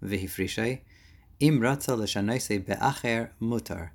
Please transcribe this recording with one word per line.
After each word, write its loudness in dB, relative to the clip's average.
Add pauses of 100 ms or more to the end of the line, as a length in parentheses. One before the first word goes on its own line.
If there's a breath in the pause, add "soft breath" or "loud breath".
והפרישי", -2 (680 soft breath)
אם 6
רצה 2
לשנותו 0 (140)
באחר 0 (180)
מותר, -2 (120)